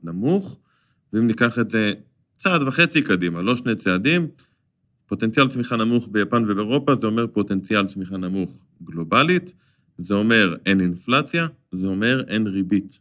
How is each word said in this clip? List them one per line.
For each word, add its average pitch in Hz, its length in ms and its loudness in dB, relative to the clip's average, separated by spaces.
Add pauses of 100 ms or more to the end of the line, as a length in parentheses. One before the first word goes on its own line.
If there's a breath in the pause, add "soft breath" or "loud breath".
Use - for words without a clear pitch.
נמוך, 120 560 -2 (540)
ואם 113 140 2
ניקח 117 320 0
את 107 100 0
זה 107 240 0 (440)
צעד 180 260 0
וחצי 151 380 2
קדימה, 87 400 0
לא 113 140 0
שני 120 200 -2
צעדים, 139 520 0 (800 soft breath)
פוטנציאל 113 420 0
צמיחה 123 300 -4
נמוך 113 340 2
ביפן 104 360 2
ובאירופה, 120 480 0
זה 113 120 -2
אומר 113 200 0
פוטנציאל 101 580 0
צמיחה 95 320 -8
נמוך 92 480 -6 (180)
גלובלית, 107 680 0 (440)
זה 90 160 -4
אומר 104 420 4 (100)
אין 95 160 2
אינפלציה, 135 680 0 (240)
זה 92 160 -6
אומר 110 400 0
אין 107 200 -2
ריבית. 95 540 -2